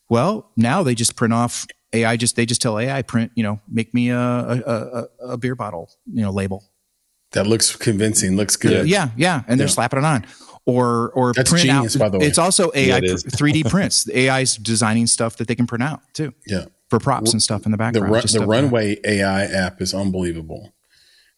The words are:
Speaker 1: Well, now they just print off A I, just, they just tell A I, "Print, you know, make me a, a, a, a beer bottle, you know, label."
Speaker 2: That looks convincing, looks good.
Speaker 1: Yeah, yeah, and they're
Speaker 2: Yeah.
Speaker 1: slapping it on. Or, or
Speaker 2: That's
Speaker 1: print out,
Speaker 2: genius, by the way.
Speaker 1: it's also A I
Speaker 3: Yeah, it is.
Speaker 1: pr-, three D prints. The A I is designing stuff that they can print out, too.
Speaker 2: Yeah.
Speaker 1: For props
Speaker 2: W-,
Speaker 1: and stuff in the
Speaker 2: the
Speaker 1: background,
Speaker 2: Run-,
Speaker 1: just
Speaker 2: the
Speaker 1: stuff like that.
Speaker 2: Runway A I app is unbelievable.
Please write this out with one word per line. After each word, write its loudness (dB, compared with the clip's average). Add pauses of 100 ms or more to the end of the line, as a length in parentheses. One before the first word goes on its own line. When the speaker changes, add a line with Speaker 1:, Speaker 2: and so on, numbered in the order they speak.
Speaker 1:
Well, 0
now 2
they 2
just -2
print 0
off -2 (280)
A 2
I, 2
just, -2
they 2
just -2
tell 0
A -2
I, -2
"Print, -2
you 0
know, -4 (100)
make -4
me 0
a, 0
a, -4 (140)
a, -14
a -6
beer -4
bottle, -10 (160)
you -4
know, -2
label." -4 (680)
Speaker 2:
That 0
looks 2
convincing, 0
looks 0
good. 2
Speaker 1:
Yeah, 2
yeah, 0
and 2
they're 2
Speaker 2:
Yeah. 0
Speaker 1:
slapping 0
it 2
on. 0 (400)
Or, 2
or 2
Speaker 2:
That's 2
Speaker 1:
print 4
out, 4
Speaker 2:
genius, -2
by 4
the 0
way. 4
Speaker 1:
it's 2
also 2
A 2
I 4
Speaker 3:
Yeah, 4
it 0
is. 0
Speaker 1:
pr-, -12
three 2
D 2
prints. 0
The -4
A 4
I 2
is -2
designing 0
stuff -2
that -4
they -2
can 0
print -4
out, -6 (120)
too. -6 (140)
Speaker 2:
Yeah. -4 (240)
Speaker 1:
For 2
props 0
Speaker 2:
W-, 2
Speaker 1:
and 0
stuff -2
in 0
the 0
Speaker 2:
the -4
Speaker 1:
background, 0
Speaker 2:
Run-, 4
Speaker 1:
just 0
Speaker 2:
the 2
Speaker 1:
stuff 0
like 4
that. 4
Speaker 2:
Runway 0
A 0
I 0
app -4
is -4
unbelievable. -6 (680)